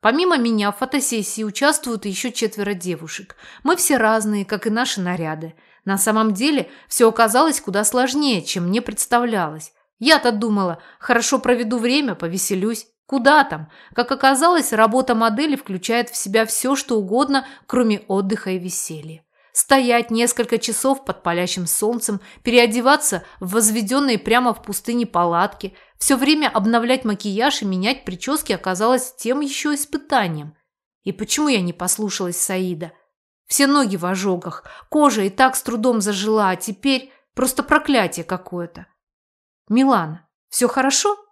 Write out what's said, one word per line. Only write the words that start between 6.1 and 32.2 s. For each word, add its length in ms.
деле 360
все 200
оказалось 520
куда 240
сложнее, 580
чем 260
мне 140
представлялось. 880
Я-то 340
думала, 460
хорошо 400
проведу 400
время, 380
повеселюсь. 720
Куда 380
там? 260
Как 160
оказалось, 600
работа 420
модели 400
включает 540
в 80
себя 300
все, 280
что 240
угодно, 480
кроме 420
отдыха 420
и 80
веселья. 640
Стоять 580
несколько 480
часов 460
под 180
палящим 440
солнцем, 560
переодеваться 800
в 140
возведенные 680
прямо 360
в 80
пустыне 420
палатки, 720
все 180
время 320
обновлять 560
макияж 560
и 60
менять 400
прически 460
оказалось 640
тем 260
еще 340
испытанием. 840
И 100
почему 360
я 120
не 140
послушалась 640